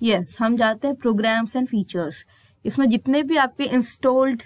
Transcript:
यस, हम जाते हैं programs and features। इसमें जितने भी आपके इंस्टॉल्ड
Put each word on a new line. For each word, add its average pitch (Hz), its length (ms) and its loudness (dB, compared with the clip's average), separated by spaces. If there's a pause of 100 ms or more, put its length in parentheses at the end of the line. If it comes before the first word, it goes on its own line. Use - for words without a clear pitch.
यस, 196 380 0
हम 233 160 2
जाते 220 320 0
हैं 285 60 -2
programs 226 640 -2
and 262 180 -2
features। 175 500 -4 (400)
इसमें 262 240 2
जितने 262 340 2
भी 302 140 -2
आपके 277 280 0
इंस्टॉल्ड 254 800 0